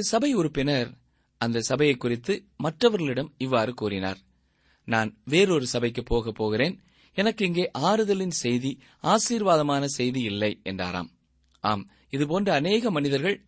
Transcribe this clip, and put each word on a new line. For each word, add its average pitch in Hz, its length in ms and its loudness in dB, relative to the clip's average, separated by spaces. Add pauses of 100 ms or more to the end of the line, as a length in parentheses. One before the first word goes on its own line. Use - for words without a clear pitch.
சபை 233 300 0
உறுப்பினர் 143 560 0 (520)
அந்த 117 200 0
சபையை 139 340 2
குறித்து 120 380 -2 (240)
மற்றவர்களிடம் 156 800 0
இவ்வாறு 123 360 0
கூறினார், 95 460 -4 (680)
"நான் 113 240 0 (140)
வேறொரு 160 420 4
சபைக்கு 120 360 -2
போக 117 280 -2
போகிறேன், 110 460 0 (400)
எனக்கு 214 280 0
இங்கே 175 200 0 (120)
ஆறுதலின் 190 580 0
செய்தி, 123 360 -2 (320)
ஆசீர்வாதமான 165 840 2
செய்தி 127 360 -2
இல்லை" 104 300 0 (120)
என்றாராம். 90 460 -6 (540)
ஆம், 101 200 0 (260)
இதுபோன்ற 156 440 -2
அநேக 202 380 0
மனிதர்கள் 143 460 0 (100)